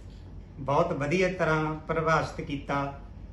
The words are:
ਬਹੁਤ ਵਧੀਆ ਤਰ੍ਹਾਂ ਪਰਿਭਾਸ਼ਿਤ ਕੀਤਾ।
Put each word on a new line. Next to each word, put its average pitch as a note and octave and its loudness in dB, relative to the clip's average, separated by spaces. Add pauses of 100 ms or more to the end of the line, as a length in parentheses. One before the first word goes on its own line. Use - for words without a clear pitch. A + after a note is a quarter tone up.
(600)
ਬਹੁਤ D3+ 4
ਵਧੀਆ F3 2
ਤਰ੍ਹਾਂ D#3 2
ਪਰਿਭਾਸ਼ਿਤ D#3 0
ਕੀਤਾ। C#3 -2 (320)